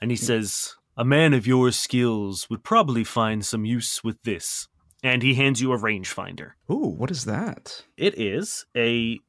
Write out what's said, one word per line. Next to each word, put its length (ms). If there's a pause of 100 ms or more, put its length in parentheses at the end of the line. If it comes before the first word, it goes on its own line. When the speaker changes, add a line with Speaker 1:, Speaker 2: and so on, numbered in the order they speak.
Speaker 1:
And 100
he 60
says, 580 (220)
"A 80
man 300
of 120
your 240
skills 800
would 140
probably 400
find 400
some 200
use 380
with 200
this." 460 (360)
And 200
he 100
hands 260
you 120
a 60
rangefinder. 760 (180)
Speaker 2:
Ooh, 160 (100)
what 140
is 140
that? 580 (140)
Speaker 1:
It 200
is 500 (100)
a 420 (100)